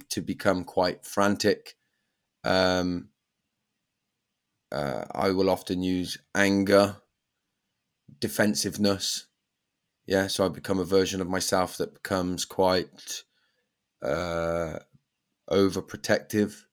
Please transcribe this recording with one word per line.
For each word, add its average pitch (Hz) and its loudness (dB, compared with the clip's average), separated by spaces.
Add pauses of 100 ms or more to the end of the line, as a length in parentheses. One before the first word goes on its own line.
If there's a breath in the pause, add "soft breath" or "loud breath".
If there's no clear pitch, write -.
(100)
to - -4
become 92 -2
quite 90 -2
frantic. 101 0 (680)
Um, 90 0 (1600)
uh, 69 -4
I 95 0
will 95 2
often 92 0
use 92 -2 (160)
anger, 98 4 (1200)
defensiveness. 104 -2 (840)
Yeah, 95 2
so 98 0
I - 0
become 95 -4
a 90 -2
version 95 2
of 90 -4
myself 92 0
that - -6
becomes 90 -4
quite, - -2 (800)
uh, 85 -4 (720)
overprotective. 98 0